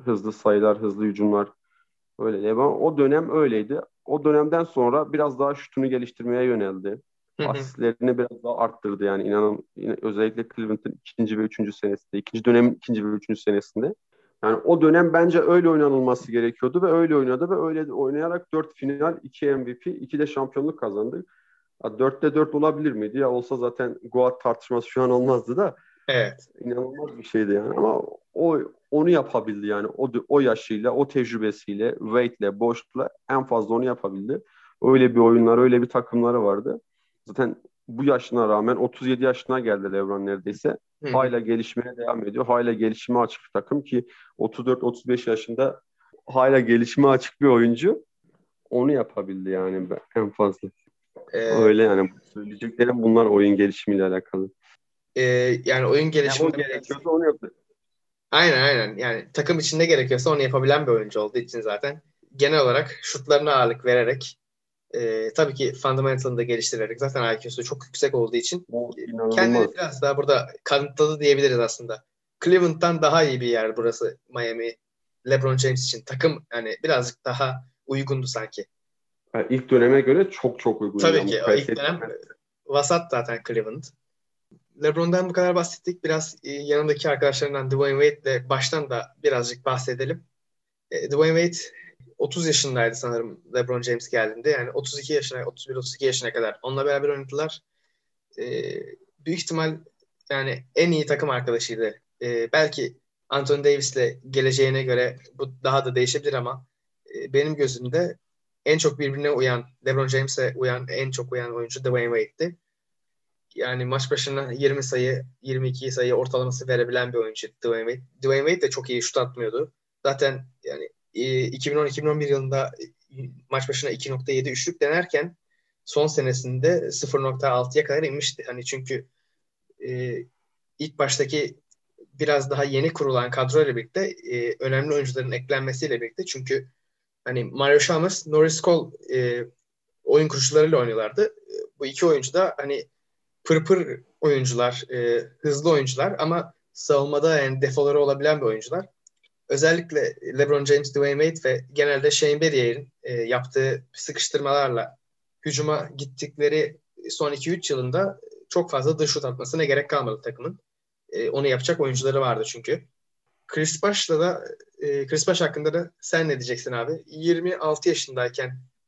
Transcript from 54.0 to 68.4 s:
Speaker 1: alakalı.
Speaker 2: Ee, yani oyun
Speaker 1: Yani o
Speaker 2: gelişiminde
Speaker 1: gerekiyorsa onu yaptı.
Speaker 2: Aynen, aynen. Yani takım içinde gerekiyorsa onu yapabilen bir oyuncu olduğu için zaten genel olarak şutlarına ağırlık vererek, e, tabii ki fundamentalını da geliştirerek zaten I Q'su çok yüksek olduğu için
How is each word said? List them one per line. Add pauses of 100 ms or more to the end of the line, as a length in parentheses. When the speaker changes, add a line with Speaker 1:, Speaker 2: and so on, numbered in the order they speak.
Speaker 1:
alakalı. (640)
Speaker 2:
Ee, (420)
yani
oyun
Speaker 1:
Yani
o
Speaker 2:
gelişiminde
Speaker 1:
gerekiyorsa
onu
yaptı. (760)
Speaker 2:
Aynen,
aynen.
Yani
takım
içinde
gerekiyorsa
onu
yapabilen
bir
oyuncu
olduğu
için
zaten (340)
genel
olarak
şutlarına
ağırlık
vererek, (560)
e,
tabii
ki
fundamentalını
da
geliştirerek
zaten
I
Q'su
çok
yüksek
olduğu
için